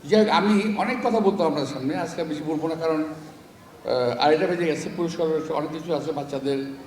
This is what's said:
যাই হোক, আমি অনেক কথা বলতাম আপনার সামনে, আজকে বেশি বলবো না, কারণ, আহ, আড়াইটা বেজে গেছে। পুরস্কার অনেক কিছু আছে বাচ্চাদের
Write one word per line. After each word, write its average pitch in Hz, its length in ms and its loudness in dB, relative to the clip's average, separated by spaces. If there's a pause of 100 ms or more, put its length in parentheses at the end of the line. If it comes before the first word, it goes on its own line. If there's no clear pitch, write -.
যাই 214 100 6
হোক, 214 100 6
আমি 202 480 4
অনেক 240 260 0
কথা 226 160 2
বলতাম 190 280 4
আপনার 143 180 0
সামনে, 135 320 -4
আজকে 170 260 -4
বেশি 151 200 -6
বলবো 156 240 -2
না, 160 80 -2
কারণ, 160 280 0
আহ, - 1200 -4
আড়াইটা 156 240 4
বেজে 175 180 0
গেছে। 151 320 -2
পুরস্কার 160 560 -2
অনেক 151 180 -2
কিছু 160 240 -4
আছে 147 160 -4
বাচ্চাদের 139 540 -4 (220)